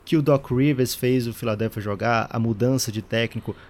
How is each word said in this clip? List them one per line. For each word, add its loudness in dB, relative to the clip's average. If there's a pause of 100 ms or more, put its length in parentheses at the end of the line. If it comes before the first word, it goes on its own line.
que 0
o 4
Doc 2
Rivers 2
fez 0
o -6
Philadelphia -4
jogar, -2
a -2
mudança 0
de -4
técnico, -4 (160)